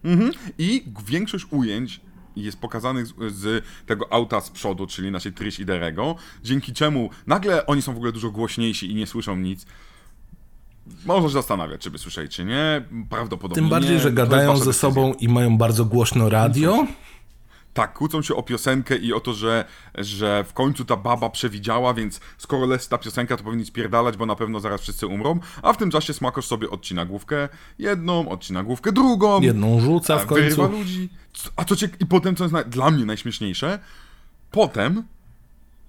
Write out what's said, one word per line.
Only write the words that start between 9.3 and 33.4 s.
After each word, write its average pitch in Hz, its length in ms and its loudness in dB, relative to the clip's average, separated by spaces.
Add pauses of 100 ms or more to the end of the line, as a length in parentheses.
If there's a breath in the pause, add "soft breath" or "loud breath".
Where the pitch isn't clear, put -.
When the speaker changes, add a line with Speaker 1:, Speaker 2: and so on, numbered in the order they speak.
Speaker 1:
nic. 92 300 -4 (1400 soft breath)
Można 175 220 4
się 143 40 0
zastanawiać, 90 480 -4
czy 85 100 -10
by - 80 -12
słyszeli, 82 300 -10
czy 85 160 -8
nie. 143 380 -2 (280)
Prawdopodobnie 110 520 -4
Speaker 2:
Tym 156 80 4
bardziej, 165 220 4
Speaker 1:
nie. 165 60 6
Speaker 2:
że 147 40 2
Speaker 1:
To 143 60 4
jest 123 80 2
Speaker 2:
gadają 135 360 6
Speaker 1:
wasza 139 60 4
Speaker 2:
ze 127 120 4
Speaker 1:
decyzja. 139 180 2
Speaker 2:
sobą 135 260 4
i 117 140 0
mają 120 300 6
bardzo 113 260 4
głośno 113 440 4
radio. 131 440 4
Speaker 1:
Kłócą 269 200 6
się. - 20 -16 (800 loud breath)
Tak, 110 200 0
kłócą 156 280 0
się 143 120 -2
o 123 80 0
piosenkę 127 540 0
i 113 160 -2
o 110 80 0
to, 123 140 -4
że, 113 300 0 (300 loud breath)
że 101 540 0
w - 40 -18
końcu 135 320 0
ta 120 120 0
baba 117 340 0
przewidziała, 117 640 -2
więc 110 260 -4 (180 loud breath)
skoro 131 280 -2
leci 127 220 0
ta 120 100 0
piosenka, 120 380 -4
to 107 80 -12
powinni 113 220 -4
spierdalać, 117 500 0
bo 113 100 -4
na 107 100 -2
pewno 110 240 -4
zaraz 101 200 -4
wszyscy - 260 -6
umrą. 113 340 -2 (220 loud breath)
A 220 100 4
w 220 40 -6
tym 202 140 -2
czasie 156 220 -2
Smakosz 131 340 -4
sobie 110 240 -4
odcina 92 360 -6
główkę 139 420 -6 (300 loud breath)
jedną, 175 500 -2
odcina 92 340 -6
główkę 123 300 -2
drugą. 208 480 4
Speaker 2:
Jedną 113 400 4
rzuca 156 380 4
w 110 140 -2
Speaker 1:
A, - 20 4
wyrywa 147 220 6
Speaker 2:
końcu. 190 220 2
Speaker 1:
ludzi. 185 300 -4 (240 soft breath)
Co, - 240 -12
a 170 80 -4
co 208 120 0
ciek-, 208 260 -4
i 170 40 2
potem, 180 300 2
co 185 80 -2
jest 165 100 0
na... 160 100 2
dla 131 260 2
mnie 143 160 4
najśmieszniejsze, 110 720 -4 (720 soft breath)